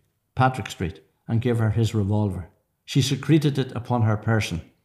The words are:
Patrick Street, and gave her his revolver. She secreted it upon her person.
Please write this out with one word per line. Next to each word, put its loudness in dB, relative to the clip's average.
Patrick 0
Street, -8
and 0
gave 0
her 2
his 0
revolver. -2
She 0
secreted 2
it -2
upon -2
her 2
person. -2